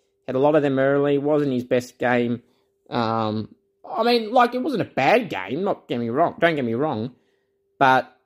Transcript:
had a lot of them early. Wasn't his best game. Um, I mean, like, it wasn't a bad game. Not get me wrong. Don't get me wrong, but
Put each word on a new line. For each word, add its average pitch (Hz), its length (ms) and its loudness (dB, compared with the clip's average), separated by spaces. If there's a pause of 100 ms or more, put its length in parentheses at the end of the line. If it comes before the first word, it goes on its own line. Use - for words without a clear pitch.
(260)
had 127 100 -4
a 131 40 0
lot 147 160 4
of 147 60 2
them 139 160 0
early. 143 400 2
Wasn't 147 340 0
his 123 120 -2
best 123 340 -2
game. 120 440 0 (480)
Um, 110 640 -2 (340)
I - 140 -4
mean, 226 300 0
like, 247 220 4
it 254 80 -4
wasn't 254 200 -4
a 120 40 -8
bad 175 420 2
game. 104 340 -6
Not 196 240 -4
get 123 140 -4
me 117 80 -4
wrong. 139 300 0
Don't 165 180 0
get 139 80 -2
me 113 100 -2
wrong, 127 400 -4 (640)
but 131 480 2